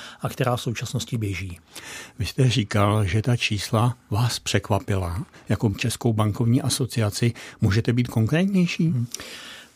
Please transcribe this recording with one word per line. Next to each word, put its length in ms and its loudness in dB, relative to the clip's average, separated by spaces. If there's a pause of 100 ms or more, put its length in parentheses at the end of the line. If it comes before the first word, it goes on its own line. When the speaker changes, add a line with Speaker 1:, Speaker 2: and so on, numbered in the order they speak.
(200)
Speaker 1:
a 80 -4
která 280 0
v 40 -10
současnosti 580 -6
běží. 400 -6 (600)
Speaker 2:
Vy 80 -2
jste 240 2
říkal, 540 2
že 180 0
ta 140 2
čísla 600 0 (140)
vás 280 0
překvapila 840 -2 (240)
jako 220 2
Českou 420 0
bankovní 500 2
asociaci. 680 0 (280)
Můžete 320 2
být 160 2
konkrétnější? 760 2
Speaker 1:
Hmm. 220 0 (680)